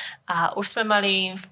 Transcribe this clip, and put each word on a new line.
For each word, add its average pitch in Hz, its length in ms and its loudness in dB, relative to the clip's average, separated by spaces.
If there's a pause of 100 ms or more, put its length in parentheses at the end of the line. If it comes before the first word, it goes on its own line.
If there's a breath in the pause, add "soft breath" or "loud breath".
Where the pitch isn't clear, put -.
(260 loud breath)
A 170 260 0
už - 220 -2
sme 233 100 -2
mali 196 460 2
v 190 220 -12